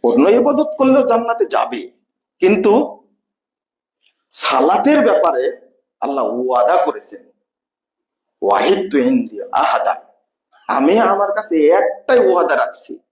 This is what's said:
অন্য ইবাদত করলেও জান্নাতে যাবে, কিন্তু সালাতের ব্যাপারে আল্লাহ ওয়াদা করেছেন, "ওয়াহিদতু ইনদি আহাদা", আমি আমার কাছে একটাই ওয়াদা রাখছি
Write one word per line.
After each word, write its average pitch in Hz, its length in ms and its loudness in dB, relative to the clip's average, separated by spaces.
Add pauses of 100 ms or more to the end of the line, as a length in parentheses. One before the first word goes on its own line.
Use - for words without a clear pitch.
অন্য 160 260 2
ইবাদত 277 480 2
করলেও 262 300 2
জান্নাতে 233 380 -2
যাবে, - 460 -6 (480)
কিন্তু 208 580 2 (1300)
সালাতের - 760 2
ব্যাপারে 139 560 0 (380)
আল্লাহ 135 260 -4
ওয়াদা 123 600 0
করেছেন, - 460 -12 (1080)
"ওয়াহিদতু 131 560 0
ইনদি - 540 -2
আহাদা", - 540 -2 (640)
আমি 139 320 0
আমার 202 320 0
কাছে 170 380 -2
একটাই 240 580 0
ওয়াদা 180 280 0
রাখছি - 440 -6 (120)